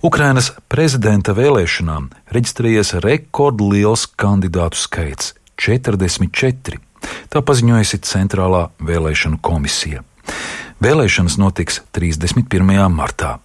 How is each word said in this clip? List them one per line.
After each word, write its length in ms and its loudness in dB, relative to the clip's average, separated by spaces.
Ukrainas 500 2
prezidenta 680 2
vēlēšanām 760 0
reģistrējies 720 0
rekordliels 1080 0
kandidātu 720 0
skaits – 560 -6
četrdesmit 720 0
četri. 460 -4
Tā 180 -2
paziņojusi 600 2
Centrālā 640 0
vēlēšanu 640 -2
komisija. 640 -4
Vēlēšanas 580 2
notiks 500 0
trīsdesmit 640 -2
pirmajā 400 4
martā. 540 -4